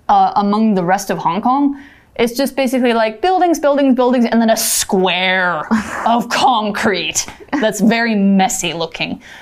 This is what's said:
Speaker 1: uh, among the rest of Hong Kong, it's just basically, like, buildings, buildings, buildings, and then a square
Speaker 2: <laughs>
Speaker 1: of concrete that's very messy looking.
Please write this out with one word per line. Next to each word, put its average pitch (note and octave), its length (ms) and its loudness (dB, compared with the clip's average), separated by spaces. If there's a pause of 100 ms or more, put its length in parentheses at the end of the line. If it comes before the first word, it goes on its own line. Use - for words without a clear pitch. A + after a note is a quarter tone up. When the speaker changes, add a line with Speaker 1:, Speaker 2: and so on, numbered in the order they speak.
Speaker 1:
uh, F#3+ 300 4
among G#3 380 2
the F3+ 80 0
rest F#3+ 280 -2
of F3+ 60 -2
Hong F3 240 -2
Kong, C#4 340 0 (400)
it's A#3 200 0
just C#4 200 -2
basically, B3+ 380 0
like, A3 280 -2
buildings, F4+ 380 2
buildings, C#4 360 2
buildings, B3+ 300 2
and A3+ 160 2
then A3 80 2
a A3+ 80 2
square F#3 1080 0 (220)
Speaker 2:
<laughs> - 200 -10
Speaker 1:
of A#3 220 0
concrete G#3 1000 -2 (360)
that's G#3+ 180 -2
very A#3 340 2
messy G3 600 0
looking. E3 480 -8 (200)